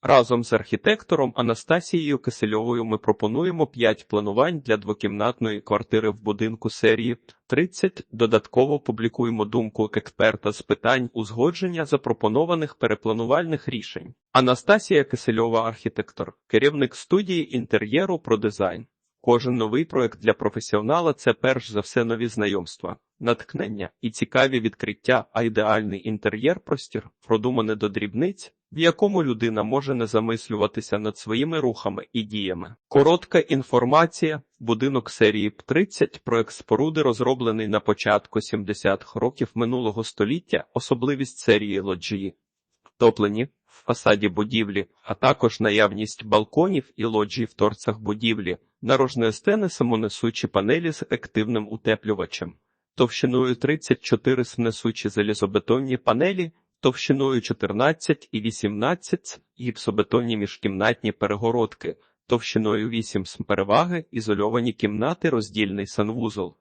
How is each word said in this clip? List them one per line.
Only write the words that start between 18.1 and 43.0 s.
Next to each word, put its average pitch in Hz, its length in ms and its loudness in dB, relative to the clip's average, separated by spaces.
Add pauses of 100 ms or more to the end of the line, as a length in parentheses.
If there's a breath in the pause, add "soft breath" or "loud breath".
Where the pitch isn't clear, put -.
про 113 180 0
дизайн. 104 500 -2 (340)
Кожен 120 340 2
новий 113 300 0
проект 123 360 -2
для 107 120 4
професіонала — 110 840 0
це - 160 0
перш 131 380 -2
за 107 100 -4
все 117 240 -2
нові 113 220 -2
знайомства, 98 680 -4 (240)
натхнення - 720 -4 (100)
і 113 100 -6
цікаві 131 500 0
відкриття, 110 720 -2
а 113 100 0
ідеальний 107 680 0
інтер'єр — 110 560 -2
простір, - 460 -6 (160)
продуманий 110 500 0
до 104 120 -2
дрібниць, 107 640 -6 (200)
в 147 60 -10
якому 170 460 2
людина 113 380 0
може 135 320 -2
не 117 120 -2
замислюватися 110 920 -2
над 107 200 -6
своїми 143 420 -4
рухами 110 520 -4
і 117 100 -4
діями. 98 520 -6 (140)
Коротка 165 500 4
інформація. 147 1040 2 (160)
Будинок 120 520 0
серії 107 400 2
тридцять, - 720 -2
проект 117 260 0
споруди, 156 520 0
розроблений 120 680 0
на 104 120 2
початку 104 600 0
сімдесятих 101 760 -4
років 120 380 -2
минулого 117 500 -2
століття. 139 600 -2 (100)
Особливість 131 640 -2
серії — 104 420 2
лоджії, 95 540 -6 (480)
втоплені 110 600 2 (220)